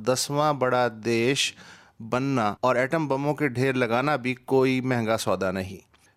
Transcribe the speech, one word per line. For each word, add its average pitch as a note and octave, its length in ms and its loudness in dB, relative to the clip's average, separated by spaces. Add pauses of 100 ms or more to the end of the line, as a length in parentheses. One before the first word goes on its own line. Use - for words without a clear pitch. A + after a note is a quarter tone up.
दसवां C#3+ 500 0
बड़ा B2+ 300 2
देश A#2 680 0 (480)
बनना A#2+ 640 0
और B2 140 2
एटम C#3 300 0
बमों C#3+ 260 0
के D3 160 -2
ढेर B2+ 240 0
लगाना B2+ 420 0
भी B2 180 -4 (120)
कोई C3 340 2
महंगा A#2+ 380 0
सौदा F#2+ 340 -2
नहीं। F#2 260 -6 (380)